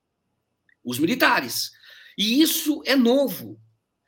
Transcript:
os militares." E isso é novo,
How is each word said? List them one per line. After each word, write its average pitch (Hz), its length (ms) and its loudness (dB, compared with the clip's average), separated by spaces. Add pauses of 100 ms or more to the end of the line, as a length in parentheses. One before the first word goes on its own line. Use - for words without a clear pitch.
(840)
os 123 140 -6
militares." 202 720 0 (480)
E 226 240 2
isso - 420 0
é 247 100 2
novo, 233 640 0 (500)